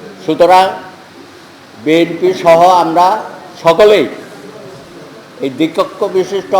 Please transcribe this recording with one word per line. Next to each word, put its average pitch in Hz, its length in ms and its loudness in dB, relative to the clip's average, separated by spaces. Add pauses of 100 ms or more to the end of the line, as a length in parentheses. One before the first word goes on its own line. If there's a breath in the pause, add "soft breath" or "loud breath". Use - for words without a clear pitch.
(220)
সুতরাং 175 440 2 (1160)
বিএনপি 165 520 0
সহ 165 260 2 (140)
আমরা 170 320 2 (560)
সকলেই 175 440 4 (1400)
এই 139 80 -4
দ্বিকক্ষ 160 500 -4 (140)
বিশিষ্ট 190 460 -4